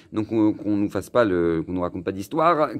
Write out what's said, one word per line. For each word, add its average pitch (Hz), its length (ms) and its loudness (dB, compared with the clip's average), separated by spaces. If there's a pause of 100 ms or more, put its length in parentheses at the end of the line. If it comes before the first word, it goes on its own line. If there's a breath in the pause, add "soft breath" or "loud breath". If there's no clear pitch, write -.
(140 loud breath)
Donc, 107 180 -2
on, 107 220 4
qu'on 104 240 -2
nous 101 120 0
fasse 95 200 -6
pas 120 160 4
le, 85 400 2
qu'on 90 80 -8
nous 90 80 -2
raconte 87 220 -4
pas 95 80 -4
d'histoire, 147 680 0